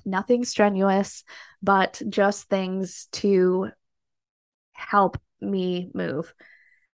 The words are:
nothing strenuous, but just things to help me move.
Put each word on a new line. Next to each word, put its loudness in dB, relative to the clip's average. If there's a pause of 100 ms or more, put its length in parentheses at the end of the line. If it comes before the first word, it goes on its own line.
nothing 0
strenuous, 2 (380)
but 2
just 0
things -4
to 2 (1040)
help 0 (220)
me -4
move. -6 (600)